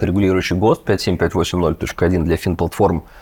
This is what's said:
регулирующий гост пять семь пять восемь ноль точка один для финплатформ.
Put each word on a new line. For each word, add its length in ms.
регулирующий 560
гост 260
пять 180
семь 160
пять 160
восемь 260
ноль 160
точка 300
один 200
для 100
финплатформ. 680